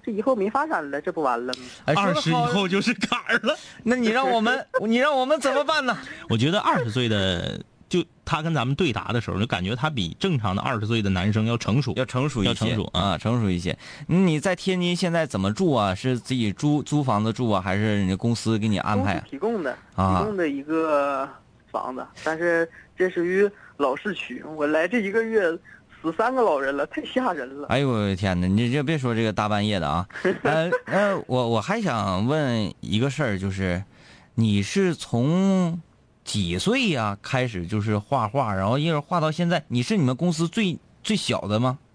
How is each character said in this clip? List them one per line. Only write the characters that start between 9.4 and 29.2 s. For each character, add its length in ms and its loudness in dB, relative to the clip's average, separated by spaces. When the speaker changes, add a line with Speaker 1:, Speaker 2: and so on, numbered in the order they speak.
Speaker 3:
感 180 -2
觉 120 -2
他 140 -2
比 300 -2
正 200 0
常 160 0
的 60 0
二 180 -2
十 60 -2
岁 160 2
的 80 0
男 240 2
生 120 2
要 120 0
成 240 2
熟。 140 -4
Speaker 2:
要 100 0
成 240 -2
熟 120 -2
一 40 2
些。 40 4
Speaker 3:
要 40 2
成 220 0
熟， 80 -2
Speaker 2:
啊， 240 0
成 240 0
熟 80 2
一 100 0
些。 180 -4
你 320 4
在 160 0
天 240 -2
津 160 0
现 160 0
在 140 0
怎 140 -4
么 120 2
住 220 2
啊？ 200 2
是 240 -2
自 160 -6
己 200 0
租， 300 2
租 200 0
房 200 2
子 100 0
住 160 0
啊， 100 2
还 160 0
是 220 2
人 100 2
家 80 2
公 180 0
司 240 0
给 100 0
你 120 2
安 240 0
排 120 0
啊？ 40 -2
Speaker 1:
公 60 -10
司 60 -18
提 60 -12
供 260 -2
的， 140 -4
Speaker 2:
啊。 240 2
Speaker 1:
提 60 2
供 120 -4
的 100 0
一 160 -4
个 640 0
房 240 -6
子， 100 -10
但 140 -2
是 320 0
这 140 0
属 140 -2
于 260 2
老 180 2
市 180 -6
区。 300 -10
我 120 0
来 200 2
这 120 0
一 120 -2
个 120 0
月， 280 2
死 140 -2
三 180 2
个 100 2
老 160 2
人 180 -2
了， 80 0
太 180 -10
吓 300 -2
人 260 -8
了。 100 -10
Speaker 2:
哎 100 2
呦， 100 2
我 100 0
的 160 0
天 240 0
哪！ 80 2
你 240 2
这 120 0
别 140 0
说 180 0
这 80 2